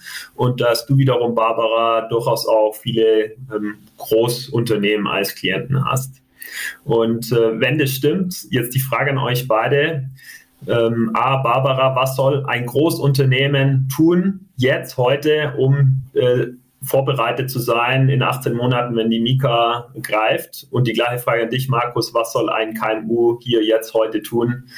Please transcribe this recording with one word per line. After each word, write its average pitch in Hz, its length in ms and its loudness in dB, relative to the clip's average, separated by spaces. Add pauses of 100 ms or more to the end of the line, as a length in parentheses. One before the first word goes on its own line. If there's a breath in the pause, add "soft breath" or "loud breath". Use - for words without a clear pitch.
(360 loud breath)
und 123 260 0
dass 117 240 0
du 139 100 2
wiederum, 120 380 2
Barbara, 113 760 0
durchaus 117 380 0
auch 110 300 2
viele, 110 580 2 (200)
ähm, 104 220 -6 (220)
Großunternehmen 110 1080 0
als 98 280 -4
Klienten - 500 -2
hast. - 380 -4 (600 loud breath)
Und, 113 460 0
äh, 113 300 2
wenn 127 160 0
das 139 140 0
stimmt, 180 580 -2
jetzt - 260 -2
die 135 60 0
Frage 131 300 -2
an 135 80 -2
euch 127 280 -2
beide. 135 600 0 (580 loud breath)
Ähm, 117 460 0
A, 127 300 0
Barbara, 131 520 2
was 131 220 0
soll 135 300 0
ein 120 180 -4
Großunternehmen 135 1300 2
tun 180 640 2
jetzt, 131 400 -2
heute, 143 600 0
um... 135 460 2 (100)
Äh, 123 320 2 (360)
vorbereitet 131 680 -2
zu - 80 -4
sein 123 500 2
in - 140 2
achtzehn 117 320 -2
Monaten, 120 420 0
wenn 113 140 2
die 113 100 2
Mika 120 720 0 (100)
greift? - 680 -2
Und 120 160 2
die 113 60 0
gleiche 120 260 -2
Frage 117 240 0
an 113 80 -2
dich, 127 180 -2
Markus, 120 460 -2
was 113 180 -2
soll 113 180 0
ein 110 240 -4
K 110 180 -2
M 110 180 -4
U 117 300 2
hier 117 240 0
jetzt 110 300 0
heute 110 280 0
tun, 120 540 -4